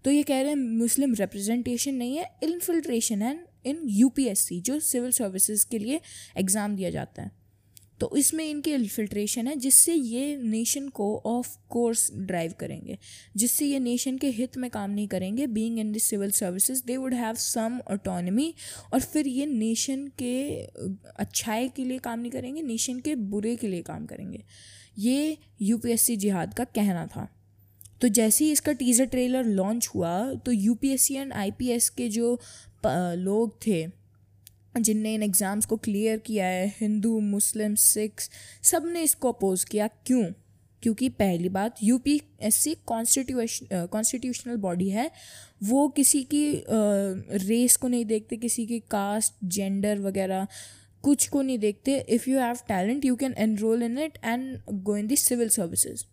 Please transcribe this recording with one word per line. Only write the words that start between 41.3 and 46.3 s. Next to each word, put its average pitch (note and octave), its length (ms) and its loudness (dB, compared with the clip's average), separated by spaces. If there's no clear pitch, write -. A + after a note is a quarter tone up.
बात, G3 340 -2
यूपीएससी C4 920 2
कॉन्स्टिट्यूशन-, A#3+ 880 0
अ, F3 120 -2
कॉन्स्टिट्यूशनल A#3 720 -4
बॉडी F#3+ 340 0
है, A#3 220 -2
वो C4+ 240 4
किसी C#4 360 4
की, D4 320 0